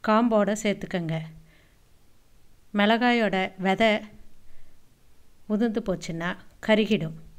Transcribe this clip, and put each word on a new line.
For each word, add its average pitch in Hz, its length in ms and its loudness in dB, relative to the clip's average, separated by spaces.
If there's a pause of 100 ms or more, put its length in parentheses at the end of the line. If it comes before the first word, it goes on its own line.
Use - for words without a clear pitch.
காம்போட 214 560 4
சேர்த்துக்கங்க. 175 540 -2 (1600)
மிளகாயோட 208 840 2
விதை 196 420 2 (1500)
உதிர்ந்து 214 400 0
போச்சுன்னா 170 420 -4 (380)
கருகிடும். 202 500 2 (220)